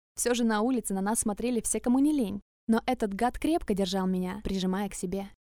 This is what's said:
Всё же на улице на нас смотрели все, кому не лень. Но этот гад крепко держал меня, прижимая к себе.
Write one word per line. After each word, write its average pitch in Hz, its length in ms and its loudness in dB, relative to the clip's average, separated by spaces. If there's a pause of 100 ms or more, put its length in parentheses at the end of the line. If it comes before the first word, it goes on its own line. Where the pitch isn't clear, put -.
(140)
Всё 240 200 0
же 233 100 2
на 220 160 2
улице 233 340 0
на 190 60 0
нас 208 200 0
смотрели 220 400 -2
все, 214 200 -2
кому 254 180 2
не 294 140 4
лень. 202 300 -2 (260)
Но 226 180 4
этот 226 280 0
гад 233 240 0
крепко 302 360 0
держал 190 320 0
меня, 185 380 -2
прижимая 190 440 -2
к - 60 -10
себе. 190 360 -6 (260)